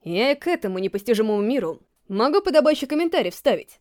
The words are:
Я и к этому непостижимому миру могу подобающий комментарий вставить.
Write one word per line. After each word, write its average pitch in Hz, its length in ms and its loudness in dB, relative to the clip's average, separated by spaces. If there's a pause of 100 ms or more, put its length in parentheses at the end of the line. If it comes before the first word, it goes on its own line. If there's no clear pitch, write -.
Я 202 300 0
и 294 40 2
к 285 120 -8
этому 220 320 -2
непостижимому 208 600 0
миру 208 380 -2 (280)
могу 262 340 2
подобающий 302 460 2
комментарий 320 420 0
вставить. - 520 -2